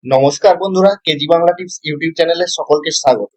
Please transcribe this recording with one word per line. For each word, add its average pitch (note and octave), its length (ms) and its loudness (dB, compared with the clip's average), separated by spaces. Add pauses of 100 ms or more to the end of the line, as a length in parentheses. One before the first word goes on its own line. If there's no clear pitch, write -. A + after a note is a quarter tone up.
নমস্কার C#3 580 2
বন্ধুরা, F#3+ 300 2 (120)
কেজি D3+ 280 -4
বাংলা E3+ 220 2
টিপস F#3 220 -12 (100)
YouTube D#3 320 -6
চ্যানেলে E3+ 280 0 (120)
সকলকে D3+ 320 -2 (100)
স্বাগত। B2+ 360 0